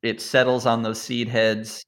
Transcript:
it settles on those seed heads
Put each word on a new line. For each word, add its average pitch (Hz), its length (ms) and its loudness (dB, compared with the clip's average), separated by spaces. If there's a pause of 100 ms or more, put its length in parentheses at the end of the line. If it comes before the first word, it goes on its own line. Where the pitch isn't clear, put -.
it 113 180 -4
settles 127 460 2
on 117 160 2
those 110 180 -4
seed 120 260 -4
heads 110 600 0